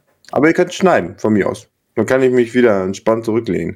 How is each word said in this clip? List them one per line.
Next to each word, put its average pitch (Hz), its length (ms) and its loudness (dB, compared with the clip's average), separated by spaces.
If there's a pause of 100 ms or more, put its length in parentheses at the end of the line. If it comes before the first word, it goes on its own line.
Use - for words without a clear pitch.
(320)
Aber 147 160 2
ihr 165 60 2
könnt 180 200 -2
schneiden, 135 440 0
von 107 160 0
mir 92 160 0
aus. - 180 -10 (280)
Dann 110 100 -2
kann 131 180 0
ich 127 80 4
mich 120 220 0
wieder 113 300 2
entspannt 110 420 -2
zurücklehnen. 92 500 -4